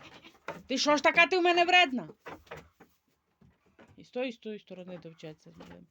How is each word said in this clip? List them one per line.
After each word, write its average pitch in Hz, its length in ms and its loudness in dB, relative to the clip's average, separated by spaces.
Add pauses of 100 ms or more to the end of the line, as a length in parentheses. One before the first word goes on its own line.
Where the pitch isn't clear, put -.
(680)
Ти 262 120 -4
що 294 180 2
ж 269 60 -2
така 339 240 6
ти 359 120 0
в 349 40 0
мене 349 220 4
вредна? 277 440 2 (1900)
І - 80 -20
з - 60 -20
тої, 254 180 -6
і 233 40 -8
з 226 60 -20
тої 214 200 -14
сторони 180 400 -18
довчаться 165 520 -20
з 165 60 -20
малим. 175 340 -20